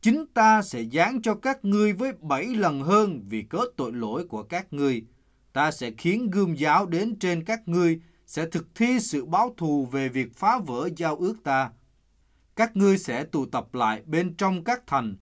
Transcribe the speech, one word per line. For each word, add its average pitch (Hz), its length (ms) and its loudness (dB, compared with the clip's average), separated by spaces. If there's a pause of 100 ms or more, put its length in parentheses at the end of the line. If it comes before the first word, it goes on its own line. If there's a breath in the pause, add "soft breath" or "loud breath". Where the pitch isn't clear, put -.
Chính 294 320 2
ta 220 280 6
sẽ 123 220 -6 (100)
giáng 214 280 2
cho 220 140 0
các 262 300 -4
ngươi 208 280 4
với 254 280 -2
bảy 156 240 -2
lần 190 360 0
hơn 180 480 2
vì 107 120 -4
cớ 160 180 -6 (180)
tội 120 160 -4
lỗi 120 340 -6
của 107 160 -10
các 175 300 -8
ngươi. 135 320 0 (480)
Ta 147 180 2
sẽ 123 260 -8
khiến 208 340 0
gươm 180 240 0
giáo 156 300 2
đến 196 340 -4
trên 175 240 -2
các 220 240 -6
ngươi, 170 340 2 (260 soft breath)
sẽ 160 180 -4
thực 165 300 -8
thi 240 240 2
sự 139 260 -2
báo 208 320 0
thù 147 280 0
về 131 240 -2
việc 123 260 -4
phá 233 240 2
vỡ 135 380 -4
giao 160 180 -2
ước 180 280 -2
ta. 135 280 0 (840)
Các 226 220 0
ngươi 196 200 6
sẽ 135 260 -4
tụ 139 220 -2
tập 123 300 -8
lại 110 300 0
bên 170 300 -2
trong 185 280 0
các 240 240 -2
thành 117 280 -2 (120)